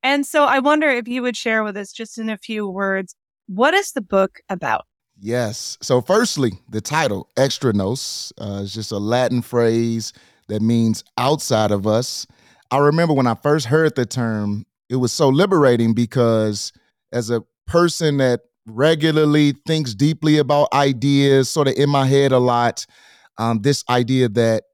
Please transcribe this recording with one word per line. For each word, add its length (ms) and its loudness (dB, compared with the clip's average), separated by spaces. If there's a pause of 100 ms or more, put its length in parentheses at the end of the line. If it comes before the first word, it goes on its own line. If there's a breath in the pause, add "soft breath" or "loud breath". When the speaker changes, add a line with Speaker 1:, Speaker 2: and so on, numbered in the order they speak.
Speaker 1:
And 240 0
so 200 2
I 120 2
wonder 300 2
if 180 -2
you 160 -4
would 140 -2
share 260 -2
with 140 -6
us 160 -12
just 260 -14
in 120 -6
a 80 -8
few 300 -8
words, 460 -4 (320)
what 280 2
is 180 0
the 100 -6
book 360 0 (100)
about? 380 -4 (340)
Speaker 2:
Yes. 600 -6
So 200 0
firstly, 520 0 (180)
the 100 -6
title, 560 -4
Extra 360 0
Nos, 680 -4
uh, 220 -8
is 120 -10
just 160 -12
a 80 -6
Latin 440 0
phrase 680 -2 (360 soft breath)
that 140 -2
means 420 0 (140)
outside 520 0
of 160 0
us. 400 -2 (440 soft breath)
I 80 0
remember 340 2
when 140 2
I 80 0
first 320 0
heard 300 2
the 100 -2
term, 580 -4 (240)
it 80 -4
was 160 0
so 160 2
liberating 640 4
because 800 0 (400)
as 160 -4
a 140 -2 (240)
person 500 0
that 240 2 (240)
regularly 880 2 (140)
thinks 280 -2
deeply 440 2
about 340 2
ideas, 800 2
sort 180 0
of 80 -2
in 140 2
my 160 2
head 260 2
a 60 4
lot, 480 0 (500 soft breath)
um, 240 -2
this 300 0
idea 400 2
that 420 2